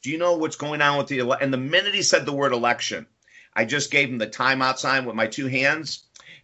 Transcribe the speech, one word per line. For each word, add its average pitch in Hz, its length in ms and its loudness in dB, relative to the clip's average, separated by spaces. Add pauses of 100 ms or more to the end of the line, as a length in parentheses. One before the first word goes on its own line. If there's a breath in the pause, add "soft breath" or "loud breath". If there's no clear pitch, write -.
do 131 100 -6
you 156 60 -2
know 175 200 2
what's 156 200 -2
going 147 240 -4
on 143 160 4
with 139 120 0
the 139 100 -2
ele-," 127 140 0
and 135 200 0
the 127 60 0
minute 180 360 0
he 196 80 0
said - 220 4
the 147 80 -4
word 139 200 0
election, 117 540 0 (480 soft breath)
I 113 120 0
just 143 240 -2
gave 143 180 2
him 127 100 -6
the 127 80 -2
timeout 131 520 0
sign 135 260 0
with 113 100 -8
my 110 120 2
two 139 200 -6
hands. 139 580 -2 (400 loud breath)